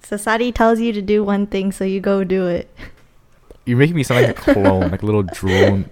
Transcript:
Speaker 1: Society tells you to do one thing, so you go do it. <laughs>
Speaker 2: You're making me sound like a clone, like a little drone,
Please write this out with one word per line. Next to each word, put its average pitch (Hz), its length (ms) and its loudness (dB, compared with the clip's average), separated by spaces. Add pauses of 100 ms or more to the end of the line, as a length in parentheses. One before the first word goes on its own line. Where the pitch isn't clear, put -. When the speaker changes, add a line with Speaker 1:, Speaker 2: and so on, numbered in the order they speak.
Speaker 1:
Society 226 480 -4
tells 226 300 2
you 233 100 -2
to 208 100 -4
do 208 220 0
one 202 240 0
thing, 196 240 -2
so 190 140 -4
you 190 160 -2
go 196 240 0
do 185 220 0
it. 175 280 -4
<laughs> - 920 -20
Speaker 2:
You're 120 120 0
making 151 180 4
me 156 60 -2
sound 123 240 2
like 120 120 -2
a - 160 0
clone, 92 360 2
like 95 140 -6
a - 20 -4
little 104 160 0
drone, 95 720 0